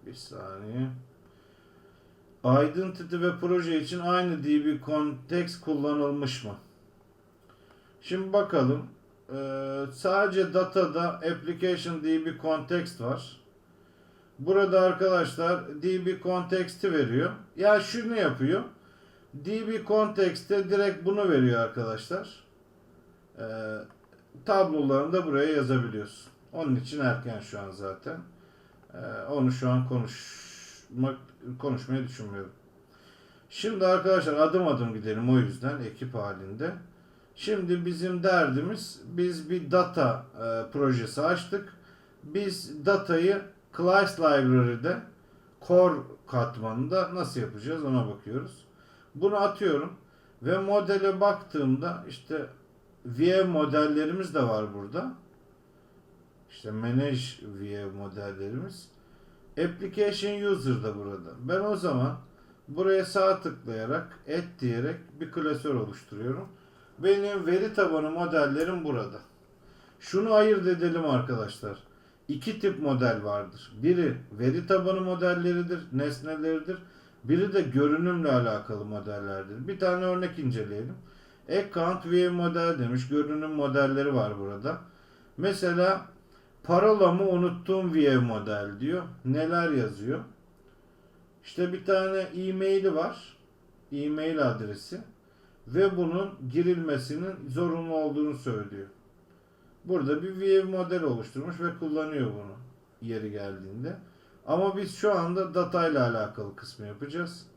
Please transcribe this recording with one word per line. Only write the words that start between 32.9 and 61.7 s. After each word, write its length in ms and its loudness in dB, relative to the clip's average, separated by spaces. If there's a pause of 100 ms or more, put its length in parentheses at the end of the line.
Şimdi 360 -2
arkadaşlar 480 4
adım 340 4
adım 260 0
gidelim 360 -2
o 80 8
yüzden 440 0
ekip 320 -10
halinde. 600 -6 (600)
Şimdi 500 -2
bizim 380 -2
derdimiz, 840 2
biz 440 -2
bir 220 -2
data, 540 2 (100)
e, 360 -4
projesi 500 0
açtık. 520 -2 (500)
Biz 600 -6
datayı 560 4 (360)
Class 420 4
Library'de 800 4 (680)
core 320 6 (280)
katmanında 880 -2
nasıl 260 -4
yapacağız 420 -6
ona 240 2
bakıyoruz. 600 -10 (480)
Bunu 200 2
atıyorum 580 0 (500)
ve 140 2
modele 640 2
baktığımda 880 0
işte 360 -8 (600)
V 380 4
M 0 -
modellerimiz 920 0
de 80 2
var 300 -2
burada. 400 -8 (1400)
İşte 220 -12
Manage 500 0 (220)
V 420 -10
M 60 -8
modellerimiz. 1000 -10 (600)
Application 1000 -2
User 320 0
da 140 -4
burada. 320 -10 (100)
Ben 200 -2
o 160 0